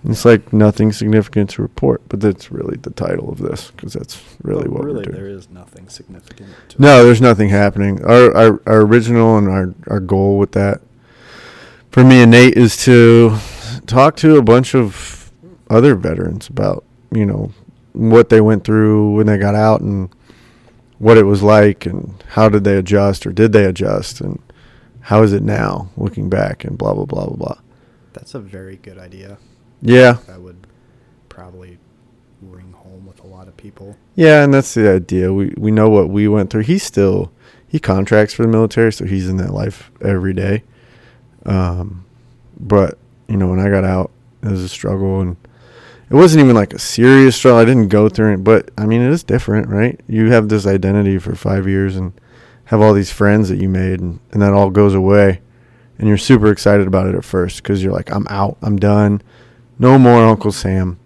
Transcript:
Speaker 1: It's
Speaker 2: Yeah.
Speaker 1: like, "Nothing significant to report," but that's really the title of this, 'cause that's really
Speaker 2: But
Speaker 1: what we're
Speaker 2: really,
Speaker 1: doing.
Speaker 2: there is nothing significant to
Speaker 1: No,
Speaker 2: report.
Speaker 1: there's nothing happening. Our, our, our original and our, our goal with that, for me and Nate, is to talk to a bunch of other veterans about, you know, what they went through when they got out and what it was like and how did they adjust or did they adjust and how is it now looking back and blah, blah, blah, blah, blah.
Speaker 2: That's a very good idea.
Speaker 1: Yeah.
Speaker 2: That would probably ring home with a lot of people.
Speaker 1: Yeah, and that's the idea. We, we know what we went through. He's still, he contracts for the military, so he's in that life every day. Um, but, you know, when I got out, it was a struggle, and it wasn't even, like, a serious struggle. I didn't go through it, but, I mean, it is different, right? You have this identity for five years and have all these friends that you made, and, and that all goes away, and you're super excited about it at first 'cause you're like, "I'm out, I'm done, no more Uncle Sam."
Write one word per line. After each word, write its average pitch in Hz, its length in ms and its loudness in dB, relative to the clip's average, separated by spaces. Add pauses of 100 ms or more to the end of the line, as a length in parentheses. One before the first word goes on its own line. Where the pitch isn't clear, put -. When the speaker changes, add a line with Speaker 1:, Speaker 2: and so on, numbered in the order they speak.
Speaker 1:
It's 113 160 -6
Speaker 2:
Yeah. 120 80 6
Speaker 1:
like, 107 220 0
"Nothing 107 380 0
significant 107 600 -2
to - 100 -12
report," 120 480 -4
but 202 100 -8
that's 202 320 -6
really - 300 -12
the - 100 -16
title - 380 -10
of - 100 -14
this, - 380 -12
'cause - 160 -18
that's - 280 -16 (220)
really - 200 -8
Speaker 2:
But - 80 -8
Speaker 1:
what - 100 -10
we're 139 120 -8
Speaker 2:
really, 110 120 -10
Speaker 1:
doing. 95 100 -14
Speaker 2:
there 95 120 -16
is 98 240 -20
nothing 90 380 -20
significant - 600 -20 (200)
to - 120 -4
Speaker 1:
No, 143 80 6
Speaker 2:
report. 127 160 8
Speaker 1:
there's 120 160 4
nothing 110 280 2
happening. 101 560 -2
Our, 120 300 4
our, 110 320 4
our 110 140 4
original 113 560 2
and 101 120 0
our, 95 240 -4 (140)
our 107 120 -6
goal 98 380 -2
with 101 140 -2
that, 98 300 -2 (1080)
for 127 120 4
me 127 180 8
and 117 100 6
Nate, 123 240 6
is 117 300 2
to 117 500 6 (520)
talk 131 300 2
to 156 200 4
a 135 60 4
bunch 120 320 2
of - 560 -6 (380)
other 120 260 4
veterans 87 540 -8
about, - 340 -6 (280)
you 107 140 -2
know, 101 260 -6 (420)
what 113 360 2
they 110 120 4
went 107 220 0
through 107 520 0
when 107 100 0
they 104 120 0
got 101 180 -2
out 110 260 0
and 98 280 -8 (880)
what 110 180 6
it 110 60 6
was 98 180 0
like 104 440 2
and - 280 -12 (160)
how 110 200 0
did 104 140 0
they 101 140 0
adjust 98 480 -2
or 98 60 -8
did 110 220 0
they 104 120 4
adjust 87 560 -6
and - 160 -12 (640)
how 110 220 2
is 101 100 2
it 101 100 -4
now 98 540 -6
looking 101 320 -8
back - 340 -6
and 98 140 -12
blah, - 160 -6
blah, 50 120 -8
blah, - 220 -10
blah, - 80 -12
blah. - 220 -12 (560)
Speaker 2:
That's - 220 -20
a 127 40 -16
very 95 420 -20
good 95 160 -20
idea. 95 400 -20 (440)
Speaker 1:
Yeah. 120 360 4 (100)
Speaker 2:
That 92 140 -20
would 90 260 -20 (640)
probably 90 480 -20 (640)
ring 92 320 -20
home 95 320 -20
with 92 180 -20
a 92 40 -20
lot 95 200 -20
of 95 100 -20
people. 98 400 -20 (180)
Speaker 1:
Yeah, 151 280 4
and 143 100 2
that's 135 200 0
the 107 160 2
idea. 92 440 -2
We, 98 240 -6
we 107 120 -6
know 110 200 2
what 98 200 2
we 104 180 -2
went 104 220 -2
through. 107 140 -4
He's 175 200 -4
still, 95 480 -4 (360)
he - 100 -8
contracts 104 560 -2
for - 100 -8
the 113 40 0
military, 113 460 0
so - 120 -12
he's 95 240 -6
in 92 80 -4
that 95 160 -6
life 101 380 -10 (100)
every 95 320 -4
day. 98 300 -6 (840)
Um, 90 600 -6 (540)
but, 98 380 -2 (300)
you 107 100 -6
know, 95 120 -2
when 92 100 -2
I 101 100 -2
got 95 140 0
out, 92 280 -4 (320)
it 107 60 -8
was 95 140 -6
a 90 60 -12
struggle, 98 520 -6
and 90 140 -6 (760)
it 127 60 -2
wasn't 156 280 6
even, 123 120 4
like, 101 180 -2
a - 60 -14
serious 131 560 4
struggle. 123 240 4
I 113 60 6
didn't 117 240 0
go 107 200 2
through 110 260 -2
it, 95 80 -8
but, 110 340 0
I 107 80 -6
mean, 113 160 -2
it 127 100 -2
is 165 120 -4
different, 107 440 -4
right? 110 400 -4
You 110 240 0
have 110 180 2
this 104 160 -2
identity 98 540 -2
for 92 160 -10
five 98 320 -6
years 98 280 -4
and 92 180 -8 (520)
have 110 160 0
all 107 120 4
these 101 180 -2
friends 104 380 0
that 95 120 -4
you 95 80 -4
made, 92 300 -4
and, 87 200 -12 (120)
and 101 100 -2
that 101 120 2
all 101 160 2
goes 101 260 2
away, 98 460 0 (580)
and 107 80 -4
you're 104 100 0
super 107 340 2
excited 101 360 0
about 95 200 -2
it 92 80 -4
at 90 80 -8
first 90 400 -6
'cause 101 200 -4
you're 95 100 -4
like, 87 180 -8
"I'm 101 180 -6
out, 101 320 -6
I'm 107 160 -4
done, 104 440 0 (580)
no 127 200 4
more 120 260 6
Uncle 107 260 0
Sam." 92 540 -6